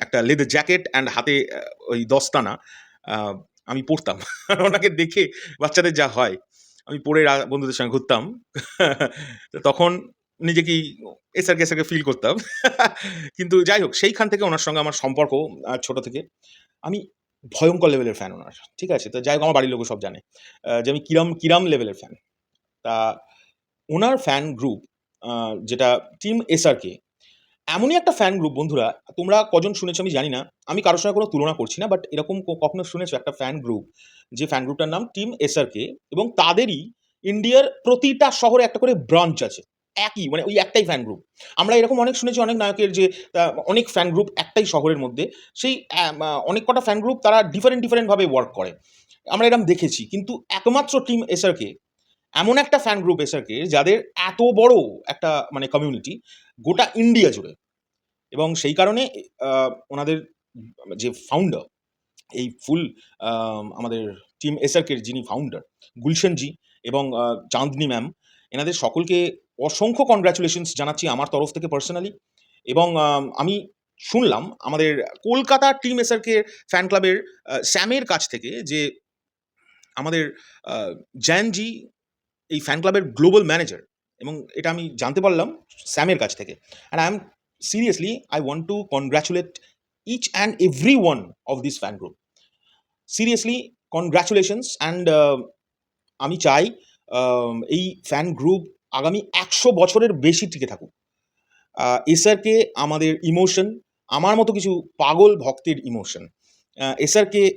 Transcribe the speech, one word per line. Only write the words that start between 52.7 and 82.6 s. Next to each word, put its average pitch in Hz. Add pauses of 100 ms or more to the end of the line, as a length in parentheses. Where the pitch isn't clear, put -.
ফ্যান 214
গ্রুপ 170
এসআরকে, 139
যাদের 156
এত 185
বড় 220
একটা, 151
মানে, 135
কমিউনিটি 147 (400)
গোটা 185
ইন্ডিয়া 226
জুড়ে। - (760)
এবং 156
সেই 151
কারণে, 208 (320)
আহ, 135 (200)
ওনাদের 147 (720)
যে 113
ফাউন্ডার, 160 (720)
এই 123 (160)
ফুল, 156 (260)
আহ, 110
আমাদের 113 (280)
টিম 151
এসআরকের 139
যিনি 127
ফাউন্ডার, 127 (420)
গুলশানজি 160 (280)
এবং, 135
আহ, 117
চাঁদনি 139
ম্যাম, 127 (380)
এনাদের 143
সকলকে 170 (220)
অসংখ্য 214
কনগ্র্যাচুলেশনস 175
জানাচ্ছি 151
আমার 139
তরফ 147
থেকে 165
personally। 175 (520)
এবং, 165
আহ, 143
আমি 190 (340)
শুনলাম 190
আমাদের 151 (200)
কলকাতা 269
টিম 254
এসআরকে 226
ফ্যান 185
ক্লাবের, 190 (220)
আহ, 127
স্যামের 226
কাছ 165
থেকে 156
যে 147 (1040)
আমাদের, 156 (280)
আহ, 104 (260)
জয়ন্তজি 202 (600)
এই 151